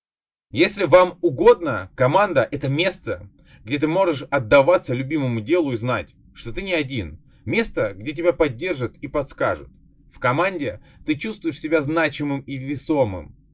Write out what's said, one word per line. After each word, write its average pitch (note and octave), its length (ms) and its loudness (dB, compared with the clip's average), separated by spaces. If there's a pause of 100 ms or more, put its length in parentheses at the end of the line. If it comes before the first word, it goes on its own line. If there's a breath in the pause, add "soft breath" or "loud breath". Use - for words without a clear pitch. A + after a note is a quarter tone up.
(520)
Если G3+ 340 0
вам F3+ 360 6
угодно, D3 760 2
команда — D3+ 560 4
это - 180 -4
место, D3 600 -4 (340 soft breath)
где B2 140 -4
ты D3+ 100 0
можешь E3 440 2
отдаваться C#3 640 4
любимому C3 460 -4
делу C#3+ 320 0
и - 20 -2
знать, A2+ 400 -4 (180)
что - 180 -12
ты F#3+ 120 -8
не F#3+ 100 -6
один. B2+ 480 -6 (240 soft breath)
Место, C#3+ 480 -2
где A2 200 -10
тебя E3+ 200 0
поддержат C#3+ 640 -4
и C#3 100 -12
подскажут. C#3 640 -4 (420)
В - 80 -20
команде C#3 600 -2 (240 soft breath)
ты D3+ 80 -2
чувствуешь E3 460 -8
себя D#3 240 0
значимым D3 580 -2
и C#3 160 -12
весомым C3 760 -4 (180)